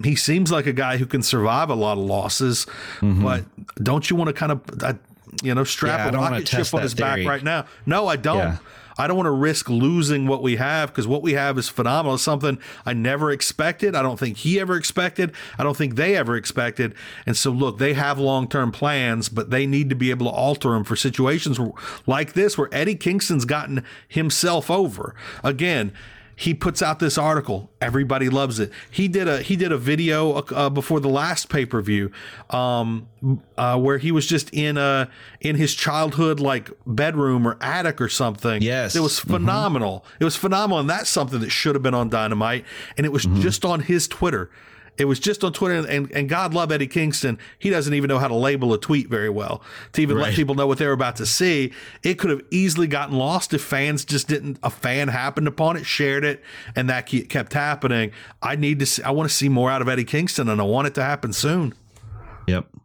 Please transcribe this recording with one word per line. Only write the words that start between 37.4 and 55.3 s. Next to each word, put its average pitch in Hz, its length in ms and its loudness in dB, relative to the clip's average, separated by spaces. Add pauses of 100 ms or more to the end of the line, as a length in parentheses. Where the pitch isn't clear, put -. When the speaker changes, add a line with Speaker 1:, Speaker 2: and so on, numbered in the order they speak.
Speaker 1:
or 113 140 0
attic 156 400 -2
or 117 80 0
something. 110 500 0
Speaker 2:
Yes. 113 340 0
Speaker 1:
It 165 60 0
was 151 200 0
Speaker 2:
Mm-hmm. - 120 -2
Speaker 1:
phenomenal. 170 720 0 (160)
It 160 40 2
was 160 120 0
phenomenal, 190 420 2
and 143 120 0
that's 190 180 -2
something 131 320 0
that 113 120 -2
should 151 220 0
have 139 80 0
been 127 120 2
on 120 160 0
Dynamite, 110 560 0 (320)
and 143 80 2
it 147 60 -2
was 143 120 0
Speaker 2:
Mm-hmm. 95 160 2
Speaker 1:
just 185 240 0
on 175 160 2
his 175 260 2
Twitter. 131 440 -2 (480)
It 143 60 0
was 135 160 2
just 202 240 0
on 175 80 0
Twitter, 175 360 0
and, 143 220 -2
and 143 180 -2
God 170 260 0
love 165 180 0
Eddie 143 140 0
Kingston. 139 520 0 (200)
He 196 100 -2
doesn't 151 240 0
even 143 160 2
know 135 100 2
how 135 100 0
to 117 60 -2
label 127 380 2
a 104 60 4
tweet 143 300 0
very 107 200 0
well 101 340 -4 (300)
to - 100 0
even 143 140 2
let 147 120 2
Speaker 2:
Right. - 60 0
Speaker 1:
people 139 200 0
know 139 120 2
what 135 120 2
they're 143 140 2
about 127 240 0
to 104 100 -6
see. 151 460 2 (300)
It 180 120 0
could 180 160 0
have 139 200 0
easily 175 360 2
gotten 143 300 -2
lost 151 360 0
if 151 100 0
fans 143 420 -2
just 147 240 -2
didn't, 143 340 -4
a 131 80 -2
fan 135 380 -2
happened 139 400 -2